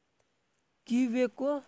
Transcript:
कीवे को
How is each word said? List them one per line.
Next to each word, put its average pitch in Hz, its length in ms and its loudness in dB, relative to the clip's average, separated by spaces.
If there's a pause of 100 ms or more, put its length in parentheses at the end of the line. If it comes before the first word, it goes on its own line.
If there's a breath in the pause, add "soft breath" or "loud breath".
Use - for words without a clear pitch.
(880)
कीवे 247 420 2
को 277 400 -4